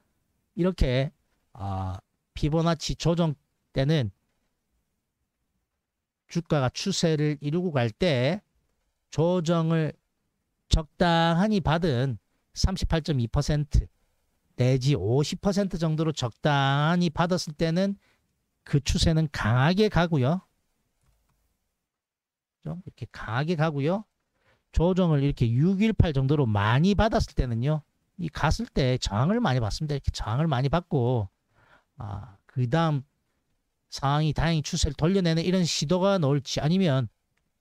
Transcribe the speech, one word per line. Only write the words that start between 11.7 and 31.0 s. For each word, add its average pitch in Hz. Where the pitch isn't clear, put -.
삼십팔 165
점 147
이 117
퍼센트 147
내지 131
오십 123
퍼센트 190
정도로 156
적당히 147
받았을 170
때는 180
그 143
추세는 160
강하게 151
가고요. 165
좀 165
이렇게 120
강하게 143
가고요. 156
조정을 170
이렇게 135
육 175
일팔 196
정도로 135
많이 113
받았을 208
때는요. 135
이 165
갔을 165
때 127
저항을 151
많이 131
받습니다. 147
이렇게 -
저항을 131
많이 135
받고, 127